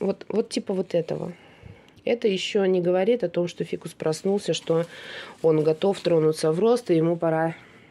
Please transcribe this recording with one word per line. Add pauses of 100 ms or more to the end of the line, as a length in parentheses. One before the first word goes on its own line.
вот,
вот
типа
вот
этого. (720)
Это
ещё
не
говорит
о
том,
что
фикус
проснулся,
что (580)
он
готов
тронуться
в
рост,
и
ему
пора (340)